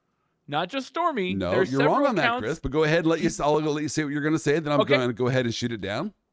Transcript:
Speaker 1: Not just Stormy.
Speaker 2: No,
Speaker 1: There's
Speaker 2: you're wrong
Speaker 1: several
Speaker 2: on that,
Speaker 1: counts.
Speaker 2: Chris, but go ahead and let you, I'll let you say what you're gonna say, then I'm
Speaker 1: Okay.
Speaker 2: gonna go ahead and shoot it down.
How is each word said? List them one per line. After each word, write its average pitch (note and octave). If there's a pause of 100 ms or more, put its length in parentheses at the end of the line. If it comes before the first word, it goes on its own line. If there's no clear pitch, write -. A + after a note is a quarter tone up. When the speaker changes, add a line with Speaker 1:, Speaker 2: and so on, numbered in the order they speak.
(480)
Speaker 1:
Not D#3
just C4+
Stormy. C4
Speaker 2:
No, F#2
Speaker 1:
There's B2
Speaker 2:
you're C3+
wrong D3
Speaker 1:
several C#4+
Speaker 2:
on B3
that, F3
Speaker 1:
counts. -
Speaker 2:
Chris, D3+
but C#3
go D3+
ahead D#3
and D#3+
let E3
you, E3 (120)
I'll D3+
let D3+
you D3+
say D#3
what C#3+
you're D3
gonna D#3
say, D3
then D3
I'm D3
Speaker 1:
Okay. -
Speaker 2:
gonna B2
go B2
ahead B2+
and A2+
shoot A#2+
it A2
down. A2+ (200)